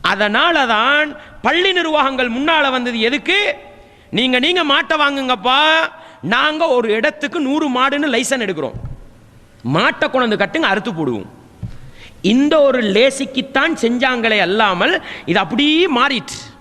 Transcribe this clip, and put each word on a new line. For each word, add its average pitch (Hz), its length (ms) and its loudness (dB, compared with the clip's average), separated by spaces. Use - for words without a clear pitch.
அதனால 214 560 0
தான் 262 420 2
பள்ளி 339 300 2
நிர்வாகங்கள் 294 580 0
முன்னால 285 400 2
வந்தது. 247 300 -2
எதுக்கு? 285 380 0
"நீங்க, 254 280 0
நீங்க 339 260 0
மாட்டை 311 360 0
வாங்குங்கப்பா, 262 580 0
நாங்க 294 440 0
ஒரு 247 260 2
இடத்துக்கு 285 480 -2
நூறு 294 280 0
மாடுன்னு 277 440 0
லைசன் 247 320 0
எடுக்கிறோம், 151 320 -6
மாட்டை 262 360 0
கொண்டு 240 260 0
கட்டுங்க, 226 340 0
அறுத்து 196 220 -2
போடுவோம்." 131 340 -4
இந்த 269 380 4
ஒரு 262 220 4
லேசிக்குத்தான் 269 960 0
செஞ்சாங்களே 233 580 0
அல்லாமல் 202 560 2
இது 175 120 0
அப்படியே 285 460 2
மாறிட்டு 262 420 -2